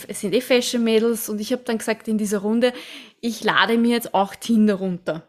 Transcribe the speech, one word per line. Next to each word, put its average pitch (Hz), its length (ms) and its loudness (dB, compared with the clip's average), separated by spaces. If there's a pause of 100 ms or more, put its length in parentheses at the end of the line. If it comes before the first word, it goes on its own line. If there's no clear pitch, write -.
es 202 120 -10
sind 190 140 -2
eh 247 60 4
Fashion-Mädels.“ 233 880 2
Und 214 120 -6
ich 214 120 -4
hab 247 140 -2
dann 226 120 -2
gesagt 220 300 -4
in 220 80 0
dieser 208 220 0
Runde, 226 340 2 (480)
„Ich 226 240 -6
lade 202 320 2
mir 233 140 4
jetzt 233 240 -2
auch 196 200 2
Tinder 214 400 2
runter.“ 180 540 -6